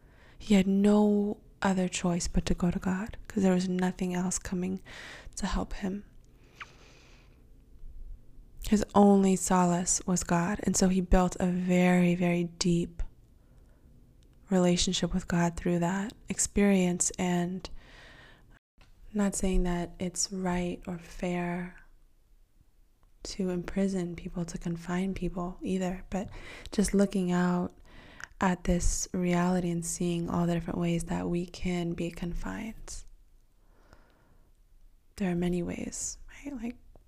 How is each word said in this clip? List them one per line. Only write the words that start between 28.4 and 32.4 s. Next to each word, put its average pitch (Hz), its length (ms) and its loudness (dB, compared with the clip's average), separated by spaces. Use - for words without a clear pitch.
this - 500 2
reality 175 560 2
and 170 160 -4
seeing 170 440 -2
all 175 160 0
the 175 80 0
different 170 260 -4
ways 170 260 0
that 180 220 -4
we 175 180 -2
can 175 480 -4
be 170 160 -6
confined. 185 960 -10